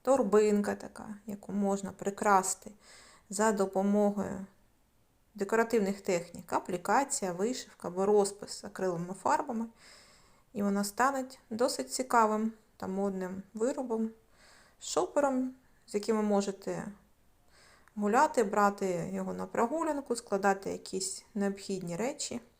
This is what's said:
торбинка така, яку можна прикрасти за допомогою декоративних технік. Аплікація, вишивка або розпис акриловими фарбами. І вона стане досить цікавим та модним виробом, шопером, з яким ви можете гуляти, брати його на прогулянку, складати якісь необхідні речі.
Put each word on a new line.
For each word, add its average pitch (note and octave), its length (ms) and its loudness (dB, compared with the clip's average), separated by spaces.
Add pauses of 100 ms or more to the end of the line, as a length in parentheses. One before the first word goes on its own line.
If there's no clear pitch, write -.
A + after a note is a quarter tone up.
торбинка G#3 720 4
така, G#3+ 400 -14 (100)
яку G3+ 280 -10
можна G3 380 0
прикрасти G3 800 0 (580)
за G#3+ 220 4
допомогою G3 920 2 (920)
декоративних G#3 680 0
технік. F3 520 -4
Аплікація, G3+ 800 0
вишивка G3 560 -6
або F3+ 180 0
розпис G3+ 580 2
акриловими F3+ 500 -4
фарбами. C4 520 -2 (880)
І G3+ 100 -4
вона G3+ 200 0
стане C4 420 0 (240)
досить B3+ 440 -2
цікавим A3 600 2 (240)
та F#3+ 100 -8
модним F#3+ 560 -4 (100)
виробом, A3+ 560 -2 (720)
шопером, C4+ 720 0 (340)
з - 60 -14
яким G#3+ 240 0
ви G#3+ 60 2
можете G3+ 640 0 (1080)
гуляти, A3+ 480 4
брати G3 680 2
його F#3+ 200 -6
на F#3 120 -6
прогулянку, C#4 680 -2
складати G3 560 0
якісь - 640 -8
необхідні G3 640 -4
речі. A#3+ 460 -6 (180)